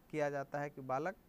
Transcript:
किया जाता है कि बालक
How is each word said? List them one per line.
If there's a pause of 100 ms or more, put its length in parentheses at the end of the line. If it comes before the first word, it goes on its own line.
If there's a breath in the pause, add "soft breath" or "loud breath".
(100)
किया
जाता
है
कि
बालक (120)